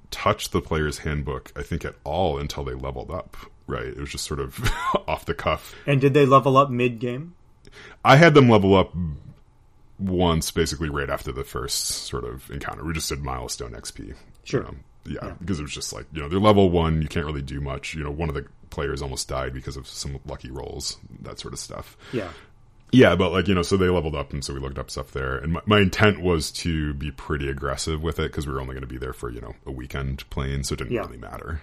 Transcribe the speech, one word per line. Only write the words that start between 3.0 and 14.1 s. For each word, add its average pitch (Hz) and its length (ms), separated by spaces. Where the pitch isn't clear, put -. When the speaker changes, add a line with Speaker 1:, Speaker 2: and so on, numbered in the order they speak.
Speaker 1:
up, - 260
right? 62 200
It 64 120
was 71 120
just - 140
sort 73 140
of 69 320
<laughs> - 200
off - 160
the - 100
cuff. - 400
Speaker 2:
And 143 140
did 139 140
they 143 120
level 135 320
up 139 120
mid-game? 123 640
Speaker 1:
I 127 120
had 160 180
them 127 160
level 98 260
up 90 180
once, 87 520
basically 78 400
right 71 200
after 69 220
the 67 120
first - 420
sort - 380
of 62 260
encounter. 65 340
We 82 80
just 80 160
did 71 140
milestone 62 520
X 55 160
P. - 220